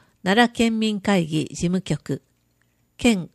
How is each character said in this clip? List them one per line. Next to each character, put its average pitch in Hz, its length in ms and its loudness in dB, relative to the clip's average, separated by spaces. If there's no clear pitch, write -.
奈 233 260 4
良 240 60 -12
県 226 240 0
民 214 200 -2
会 185 280 0
議 151 240 -2
事 - 40 -14
務 180 260 -2
局、 - 420 -6
県 202 380 0